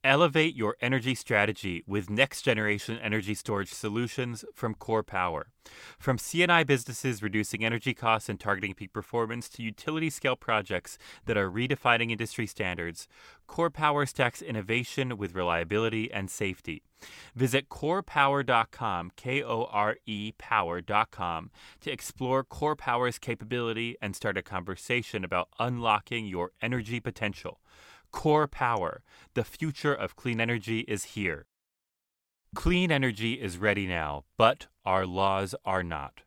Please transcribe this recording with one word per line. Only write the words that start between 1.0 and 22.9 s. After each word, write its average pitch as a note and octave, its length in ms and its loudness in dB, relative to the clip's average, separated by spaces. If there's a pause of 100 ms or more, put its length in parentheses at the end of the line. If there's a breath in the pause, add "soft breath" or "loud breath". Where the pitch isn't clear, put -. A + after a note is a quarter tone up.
strategy G#2 720 0
with G2 240 -2
next-generation G#2+ 920 2
energy G#2+ 320 -2
storage G2 360 -2
solutions A#2 800 -4
from A2+ 220 -4
Core A2 300 0
Power. F2+ 480 -2 (480 loud breath)
From C3 180 2
C - 240 0
and F3 100 6
I E3 120 6
businesses B2+ 580 0
reducing G#2+ 420 0
energy A#2 300 0
costs A2+ 340 2
and G2+ 120 -4
targeting G2 340 0
peak G2 200 -12
performance A#2 560 -4
to - 120 -14
utility-scale C#3+ 760 -2
projects G2+ 600 0 (300 loud breath)
that G#2+ 100 2
are F#2+ 140 2
redefining A#2 580 2
industry A2+ 380 -4
standards, F2 600 -6 (380 loud breath)
Core E3 240 0
Power D3 380 2
stacks - 340 0
innovation A#2+ 760 -2
with F#2 180 -6
reliability G#2 760 2
and G2 200 -4
safety. F2+ 500 -6 (540 loud breath)
Visit C3 340 2
core E3+ 320 0
power C#3 400 4
dot A#2+ 300 4
com, F2+ 440 -4
K C3 280 -2
O A#2 280 -2
R G#2 260 2 (100)
E G#2+ 320 -4
power F2+ 420 0
dot G#2 300 2
com, E2+ 400 -6 (300 loud breath)
to D#3 100 -8
explore C3 520 -2
Core D3 320 -2
Power's B2 440 0